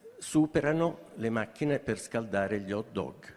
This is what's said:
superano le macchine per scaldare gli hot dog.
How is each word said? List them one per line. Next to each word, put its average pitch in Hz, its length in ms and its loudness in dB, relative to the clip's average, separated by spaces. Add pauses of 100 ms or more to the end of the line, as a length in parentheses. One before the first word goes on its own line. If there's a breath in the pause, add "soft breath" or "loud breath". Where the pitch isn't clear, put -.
(180)
superano 156 960 2
le 113 160 -2
macchine 127 480 0
per 110 220 -2
scaldare 104 580 0
gli 98 140 -4
hot 107 180 -4
dog. - 460 -6